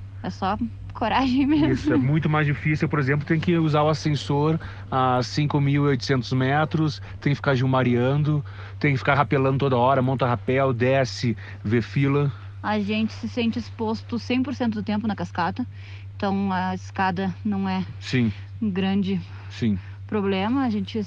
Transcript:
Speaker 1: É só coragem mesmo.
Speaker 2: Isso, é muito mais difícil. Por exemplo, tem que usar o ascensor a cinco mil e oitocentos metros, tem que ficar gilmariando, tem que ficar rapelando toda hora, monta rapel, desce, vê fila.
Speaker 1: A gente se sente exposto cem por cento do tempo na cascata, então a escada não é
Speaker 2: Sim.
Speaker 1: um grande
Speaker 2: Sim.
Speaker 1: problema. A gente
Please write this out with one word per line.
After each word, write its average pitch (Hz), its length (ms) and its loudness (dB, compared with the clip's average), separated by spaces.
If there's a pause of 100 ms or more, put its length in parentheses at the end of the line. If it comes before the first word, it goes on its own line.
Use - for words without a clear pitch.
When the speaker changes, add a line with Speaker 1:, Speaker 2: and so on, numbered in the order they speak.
(220)
Speaker 1:
É - 80 -6
só 196 280 -2 (360)
coragem 254 540 2
mesmo. 294 240 4
Speaker 2:
Isso, 269 220 2
é - 40 4
muito 147 320 2
mais 151 160 2
difícil. 147 440 0
Por 147 100 0
exemplo, 139 260 0
tem 165 140 2
que 170 180 2
usar 151 260 4
o 156 60 4
ascensor 151 680 0 (320)
a 127 320 4
cinco 147 380 0
mil 143 240 4
e - 40 4
oitocentos 127 440 0
metros, 147 680 2 (200)
tem - 100 2
que 139 40 2
ficar 143 200 0
gilmariando, 131 880 2 (360)
tem 147 120 2
que 131 60 2
ficar 139 180 2
rapelando 135 420 2
toda 131 200 2
hora, 127 240 4
monta 131 260 2
rapel, 131 460 2
desce, 123 640 0 (260)
vê 110 180 2
fila. 139 500 0 (300)
Speaker 1:
A 208 180 0
gente 214 340 -2
se - 160 -8
sente 233 280 -2
exposto 220 640 -6
cem 254 240 0
por 262 100 -4
cento 233 200 -2
do 208 100 -6
tempo 208 240 -2
na 202 80 -2
cascata, 180 500 -4 (500)
então 196 360 -2
a 185 240 -2
escada 190 580 -2 (100)
não 196 240 -2
é 190 160 -2 (160)
Speaker 2:
Sim. 117 320 0 (300)
Speaker 1:
um 220 80 0
grande 190 500 0 (300)
Speaker 2:
Sim. 104 300 -2 (280)
Speaker 1:
problema. 208 580 0
A 240 40 0
gente 208 380 -2